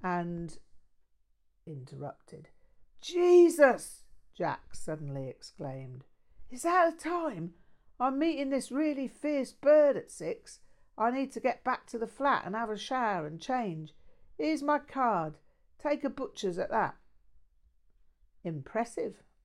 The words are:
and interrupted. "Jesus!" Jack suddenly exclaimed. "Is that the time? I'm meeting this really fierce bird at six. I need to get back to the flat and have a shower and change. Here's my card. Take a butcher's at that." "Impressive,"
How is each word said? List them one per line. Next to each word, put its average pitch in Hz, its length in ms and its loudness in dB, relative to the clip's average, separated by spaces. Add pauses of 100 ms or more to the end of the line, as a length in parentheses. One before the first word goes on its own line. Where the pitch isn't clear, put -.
and 170 580 -4 (1080)
interrupted. 139 840 -14 (500)
"Jesus!" 349 1040 6 (280)
Jack - 420 -6
suddenly 143 540 -6
exclaimed. 135 800 -14 (420)
"Is 254 140 -10
that 339 280 4
the 330 60 -6
time? 311 580 -4 (460)
I'm 269 180 0
meeting 285 320 0
this 269 220 -2
really 277 360 -2
fierce 285 440 -4
bird 294 440 6
at - 140 -8
six. - 500 -10 (360)
I 220 140 2
need 269 220 -2
to 226 80 -10
get 247 220 0
back - 260 -4
to 233 100 -8
the 220 80 -4
flat 269 380 0
and 185 100 -6
have 220 160 -4
a 214 60 -4
shower 208 500 -2
and 160 140 -10
change. 190 540 -4 (420)
Here's 302 260 0
my 285 160 2
card. 220 600 -2 (400)
Take 302 240 -2
a 277 80 -2
butcher's 196 480 -6
at - 120 -4
that." 214 280 0 (1400)
"Impressive," - 800 -6 (220)